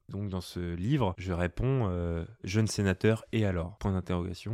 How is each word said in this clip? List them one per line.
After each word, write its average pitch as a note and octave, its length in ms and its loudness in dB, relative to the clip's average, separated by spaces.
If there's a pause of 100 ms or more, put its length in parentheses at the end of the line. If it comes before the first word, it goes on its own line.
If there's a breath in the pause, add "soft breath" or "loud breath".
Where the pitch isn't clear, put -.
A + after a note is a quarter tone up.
(100)
Donc G2+ 200 -6
dans F#2 120 -4
ce F2 340 -6
livre, G#2 420 2
je F2+ 140 -4
réponds, A2 580 0
euh, « E2+ 360 -2 (180)
Jeune G#2 240 2
sénateur, G#2 640 2
et A2 140 2
alors ? » F2+ 340 -2
Point G2+ 140 0
d'interrogation. F2+ 600 -2